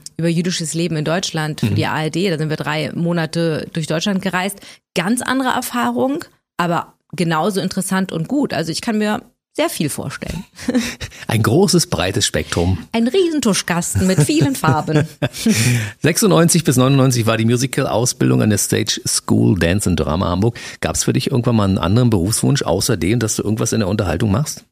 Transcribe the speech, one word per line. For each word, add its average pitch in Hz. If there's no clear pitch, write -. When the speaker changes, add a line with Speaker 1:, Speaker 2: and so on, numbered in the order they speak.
Speaker 1:
über 165
jüdisches 170
Leben 165
in 151
Deutschland 156
für 107
Speaker 2:
Mhm. 101
Speaker 1:
die -
A 135
R 156
D. 180
Da 160
sind 151
wir 156
drei 151
Monate 165
durch 160
Deutschland 185
gereist. 185
Ganz 208
andere 262
Erfahrung, 247
aber 170
genauso 170
interessant 190
und 160
gut. 277
Also 165
ich 151
kann 214
mir 214
sehr 311
viel 160
vorstellen. -
<laughs> -
Speaker 2:
Ein 110
großes, 160
breites 92
Spektrum. 87
Speaker 1:
Ein 233
Riesentuschkasten 247
mit 185
vielen 294
Farben. 156
<laughs> 113
Speaker 2:
Sechsundneunzig 165
bis 139
neunundneunzig 127
war 113
die 113
Musical-Ausbildung 127
an 110
der 104
Stage 107
School 113
Dance 87
and 85
Drama 78
Hamburg. 92
Gab's -
für 120
dich -
irgendwann 120
mal 107
einen 95
anderen 117
Berufswunsch, 110
außer 101
dem, 90
dass 110
du -
irgendwas 110
in 113
der 104
Unterhaltung 101
machst? 123